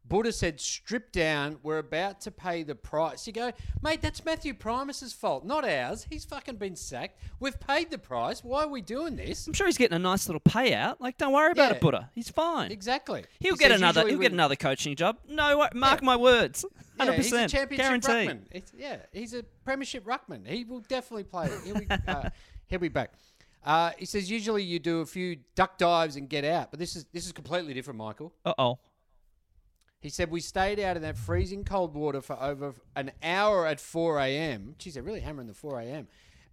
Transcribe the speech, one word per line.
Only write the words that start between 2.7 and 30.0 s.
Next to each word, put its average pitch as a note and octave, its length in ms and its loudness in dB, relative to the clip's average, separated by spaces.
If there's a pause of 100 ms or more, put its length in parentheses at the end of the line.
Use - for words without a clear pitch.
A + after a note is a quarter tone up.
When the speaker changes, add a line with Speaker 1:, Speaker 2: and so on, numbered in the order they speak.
Speaker 1:
price." D3+ 500 -4
You A3+ 60 -10
go, A#3 200 -4 (300)
"Mate, D#4 200 0
that's D#4 220 -4
Matthew D#4+ 300 -4
Primus's C4 580 -6
fault, D3 320 -2
not C4+ 240 0
ours. D3 400 -2
He's D4+ 160 -10
fucking C4+ 340 -10
been F#3+ 180 -6
sacked. - 420 -10 (220)
We've C4 180 -4
paid D#4+ 320 0
the C#4 80 -8
price. B2+ 460 -4
Why C4 180 0
are D4+ 60 0
we C4+ 140 -6
doing C4 340 -6
this?" - 320 -8
Speaker 2:
I'm D#4 40 -6
sure - 140 2
he's F4 100 4
getting A3 200 6
a - 20 2
nice F#3 300 2
little D#3+ 120 -2
payout. F#3+ 600 0
Like, B3+ 180 -8
don't C#4 140 2
worry D4+ 180 6
about C#4+ 220 6
Speaker 1:
Yeah. - 60 0
Speaker 2:
it, - 20 -10
Buddha. B2 340 2
He's A#3 160 -8
fine. D#4+ 400 0
Speaker 1:
Exactly. G#3+ 540 -6 (160)
Speaker 2:
He'll F#4+ 140 2
Speaker 1:
He - 40 -2
Speaker 2:
get C#4 140 10
Speaker 1:
says G3+ 80 6
Speaker 2:
another, F3 220 6
Speaker 1:
usually A3 100 4
Speaker 2:
he'll C#4 80 0
get G3 100 6
Speaker 1:
we F3+ 60 0
Speaker 2:
another D3 180 4
coaching C#3 400 -2
job. F#3 240 0 (100)
No, D4 300 4
wo-, D4 160 6
mark C4+ 280 4
Speaker 1:
Yeah. C4+ 40 0
Speaker 2:
my B3+ 100 8
words. A#3+ 520 6
Speaker 1:
Yeah, - 360 -4
Speaker 2:
Hundred B3+ 120 4
percent. A#3+ 340 4
Speaker 1:
he's - 40 0
a - 20 2
championship C4+ 300 2 (180)
Speaker 2:
Guarantee. A#3 280 2
Speaker 1:
ruckman. G#2 100 -10 (100)
It's, F#3+ 260 -14
yeah, C4 200 -10 (140)
he's A3+ 220 -10
a A#3+ 80 -8 (220)
premiership C4+ 400 -6
ruckman. E3 420 -8
He G3 180 -6
will A#3+ 160 -12
definitely A#3 440 -6
play. E3+ 260 -4 (140)
He'll G3+ 160 -4
be, - 80 -8
Speaker 2:
<laughs> G3 180 -2
Speaker 1:
uh, C#3 240 -4 (380)
he'll F#3 100 -4
be E3+ 100 0
back. C3 240 -2 (520)
Uh, E3 340 4
he F#3 80 -8
says, F#3+ 240 -4
"Usually G#3+ 320 0
you F3 160 -2
do E3 220 0
a D#3 60 -4
few F3+ 320 -6 (180)
duck F#3 220 2
dives E3 360 4
and C#3 140 -10
get C#3+ 160 -2
out, D#3 260 0
but D3 80 -14
this E3+ 160 -8
is, D#3+ 180 -12
this E3+ 140 -10
is F3 60 -10
completely D#3 420 -6
different, B2+ 240 -8
Michael." A2 340 -10 (120)
Speaker 2:
Uh-oh. B2 340 2 (1200)